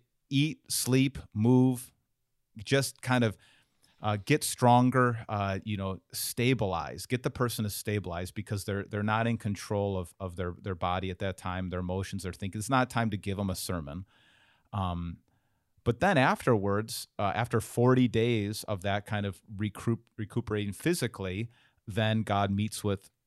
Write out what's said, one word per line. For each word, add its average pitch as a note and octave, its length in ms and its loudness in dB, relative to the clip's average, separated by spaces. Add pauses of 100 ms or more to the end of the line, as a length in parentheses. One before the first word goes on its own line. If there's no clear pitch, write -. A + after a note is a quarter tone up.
(280)
eat, C#3 300 2 (100)
sleep, C3 500 2 (140)
move, B2+ 600 4 (720)
just - 360 0
kind B2 220 2
of, G#2+ 140 0 (680)
uh, G#2+ 220 0
get D3+ 180 2
stronger, B2 840 4
uh, G2 340 -2
you G#2+ 140 -4
know, F#2+ 240 -6 (120)
stabilize, F#2+ 960 -2
get B2 160 -2
the D#3 80 -4
person A#2+ 320 -2
to G#2 80 -2
stabilize F#2 600 -4
because G#2 320 -6
they're, G2+ 260 -4
they're G#2 140 -2
not A2 240 2
in A#2 100 0
control G2+ 580 -2
of, F2+ 220 -6
of F#2 160 -8
their, F2 260 -6
their G2 140 -6
body F#2 360 -2
at F2+ 100 -10
that F#2+ 160 -4
time, F#2 340 -6
their F2+ 100 -4
emotions, F#2 440 -4
their F2+ 80 -6
thinking. G2 260 -8
It's G#2 100 -6
not B2+ 220 2
time A#2 200 0
to G#2 60 -2
give G2 200 -6
them G2 140 -2
a F2+ 40 -4
sermon. E2 500 -6 (720)
Um, F2 440 -2 (680)
but A#2+ 160 0
then F#3 160 4
afterwards, A#2 880 2 (120)
uh, G2 160 2
after A2+ 260 0
forty B2+ 480 4
days A2 560 0
of G2+ 180 -4
that G2+ 220 0
kind G#2 220 -2
of F#2+ 120 -6 (160)
recoup-, G#2+ 480 -2 (140)
recuperating G#2 560 -4
physically, A2+ 800 -2 (360)
then A2 360 2
God G2+ 280 0
meets G#2 320 -2
with, G2 280 -2 (160)